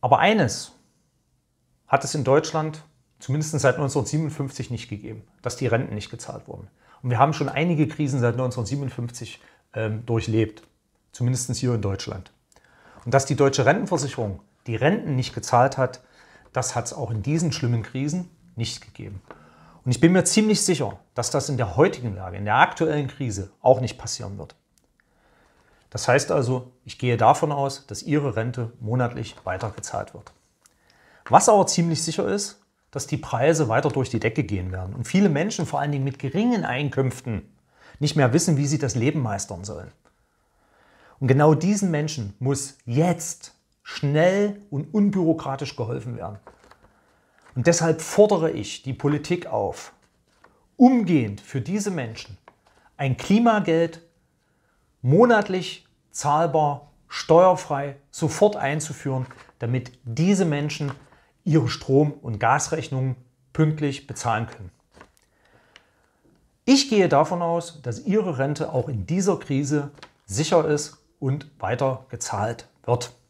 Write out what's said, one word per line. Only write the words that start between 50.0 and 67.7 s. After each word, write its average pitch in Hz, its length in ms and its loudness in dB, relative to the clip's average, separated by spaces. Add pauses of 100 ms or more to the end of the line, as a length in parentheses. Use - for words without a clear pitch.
umgehend 175 640 4
für - 200 -8
diese 202 300 -4
Menschen 117 480 -8 (580)
ein 135 200 -2
Klimageld 196 840 2 (1000)
monatlich 196 840 2 (240)
zahlbar, 151 800 0 (180)
steuerfrei, 160 880 4 (140)
sofort 208 460 2
einzuführen, 135 680 -4 (340)
damit 123 460 -4
diese 170 400 2
Menschen 147 480 -2 (500)
ihre 147 260 4
Strom- 143 440 2
und 113 260 -10
Gasrechnungen 131 800 0 (380)
pünktlich 151 520 0
bezahlen 113 400 -2
können. 92 240 -16 (2000)
Ich 269 240 4
gehe 196 180 4
davon 160 320 2
aus, 170 400 -4